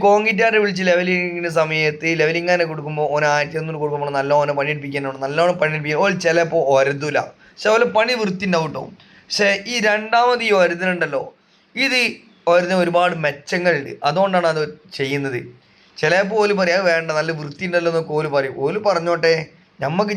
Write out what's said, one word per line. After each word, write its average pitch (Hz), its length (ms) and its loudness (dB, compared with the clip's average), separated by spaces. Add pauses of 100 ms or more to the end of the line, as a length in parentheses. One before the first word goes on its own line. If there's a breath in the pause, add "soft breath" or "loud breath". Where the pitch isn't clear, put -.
കോൺക്രീറ്റുകാരെ 214 580 4
വിളിച്ച് 190 260 -2
ലെവലിങ്ങിൻ്റെ 180 720 0
സമയത്ത് 156 500 0 (120)
ലെവലിംഗ് 165 320 0
തന്നെ 175 180 2
കൊടുക്കുമ്പോൾ 151 440 -4
ഓൻ 151 100 2 (100)
ആയിരത്തി 147 260 -2
അഞ്ഞൂറ് 160 220 -6
കൊടുക്കുമ്പോൾ 147 360 -2
നല്ല 139 120 0 (100)
ഓനെ 143 180 0
പണിയെടുപ്പിക്കാനാണ്, 139 640 -4
നല്ലോണം 160 360 -2
പണിയെടുപ്പിക്കാൻ 151 440 -2
ഓൽ 196 100 0 (100)
ചിലപ്പോൾ 165 380 2 (120)
ഒരതൂല. 139 440 0 (340 soft breath)
പക്ഷെ - 220 -4
ഓലെ 226 120 4 (100)
പണി 226 260 2
വൃത്തി 190 260 -4
ഉണ്ടാവും 165 220 0
കേട്ടോ. 135 120 -10 (440 soft breath)
പക്ഷേ 202 220 0 (240)
ഈ 247 40 -4 (120)
രണ്ടാമത് 226 600 2
ഈ - 20 2 (100)
ഒരതിനുണ്ടല്ലോ, 170 600 0 (640 soft breath)
ഇത് 254 160 0 (520)
ഒരതിന് 180 300 4
ഒരുപാട് 175 320 2 (100)
മെച്ചങ്ങളുണ്ട്, 151 680 -2 (160)
അതുകൊണ്ടാണ് 180 460 2
അത് 156 80 -2 (340)
ചെയ്യുന്നത്. 135 440 -4 (600 soft breath)
ചിലപ്പോൾ 190 420 2
ഓല് 202 160 2
പറയും, 180 220 2
"അത് 190 100 0
വേണ്ട, 165 180 0 (100)
നല്ല 156 200 0
വൃത്തി 151 300 -10
ഉണ്ടല്ലോ" 170 240 0
എന്നൊക്കെ 160 260 -2
ഓല് 156 160 -2
പറയും. 135 200 0 (100)
ഓല് 170 140 -2 (100)
പറഞ്ഞോട്ടെ, 170 440 0 (520 soft breath)
നമുക്ക് 196 320 -2